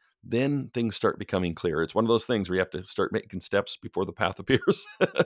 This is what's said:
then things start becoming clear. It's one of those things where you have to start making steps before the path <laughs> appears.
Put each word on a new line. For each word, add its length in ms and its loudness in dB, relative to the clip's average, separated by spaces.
then 460 -2
things 260 -2
start 240 0
becoming 360 -2
clear. 280 0
It's 120 -4
one 100 4
of 40 2
those 180 4
things 220 0
where 60 0
you 60 4
have 100 -2
to 140 -8
start 280 -2
making 280 -6
steps 360 0
before 280 -4
the 80 -6
path 260 -2
<laughs> 20 -12
appears. 440 2